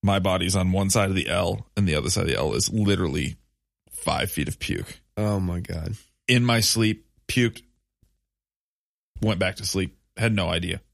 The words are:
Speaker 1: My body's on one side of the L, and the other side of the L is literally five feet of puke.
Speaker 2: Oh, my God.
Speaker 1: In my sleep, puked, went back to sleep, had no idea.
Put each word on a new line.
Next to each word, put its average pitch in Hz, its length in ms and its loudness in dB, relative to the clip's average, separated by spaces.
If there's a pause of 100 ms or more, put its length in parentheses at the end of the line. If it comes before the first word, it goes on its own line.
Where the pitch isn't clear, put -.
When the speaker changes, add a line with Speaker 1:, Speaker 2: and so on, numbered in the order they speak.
Speaker 1:
My 98 160 2
body's 92 360 0
on 92 160 2
one 98 200 2
side 101 180 2
of 92 60 0
the 87 120 0
L, 90 380 -2 (100)
and 101 120 2
the 76 80 2
other 76 160 0
side 90 140 0
of - 40 0
the 57 80 0
L 76 160 0
is - 180 0
literally 90 640 0 (560)
five - 400 -2
feet - 160 -2
of - 120 -8
puke. - 400 -8 (180)
Speaker 2:
Oh, 104 220 0
my 87 200 -2
God. 87 360 -6 (320)
Speaker 1:
In 123 180 4
my 117 140 4
sleep, 110 480 2 (200)
puked, - 360 0 (1600)
went 107 180 0
back 92 180 0
to 98 80 -10
sleep, 95 320 -4 (180)
had 113 180 0
no 95 160 0
idea. 87 320 -4 (120)